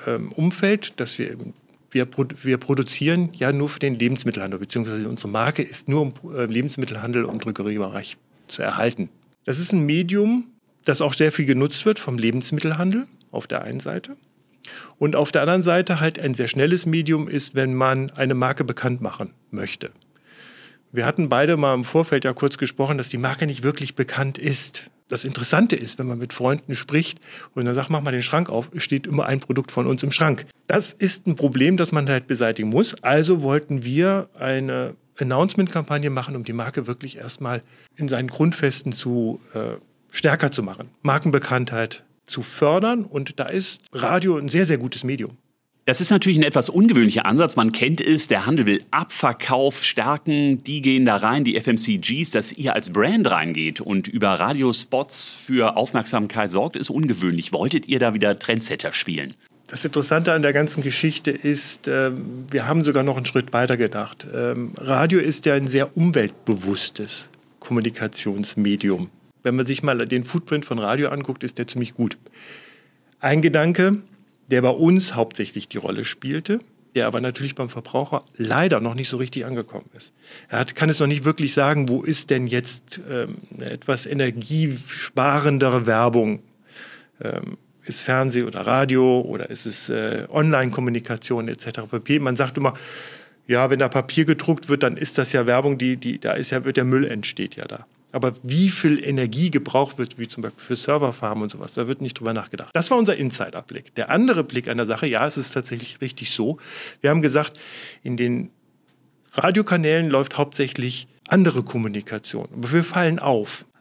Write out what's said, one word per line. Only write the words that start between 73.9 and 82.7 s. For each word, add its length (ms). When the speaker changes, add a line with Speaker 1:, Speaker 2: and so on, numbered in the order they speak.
Speaker 1:
der 120
bei 100
uns 440
hauptsächlich 540
die 100
Rolle 260
spielte, 560
der 120
aber 160
natürlich 320
beim 160
Verbraucher 520
leider 440
noch 140
nicht 140
so 80
richtig 300
angekommen 500
ist. 160
Er 100
hat, 160
kann 160
es 100
noch 60
nicht 180
wirklich 300
sagen, 340
wo 140
ist 260
denn 180
jetzt, 540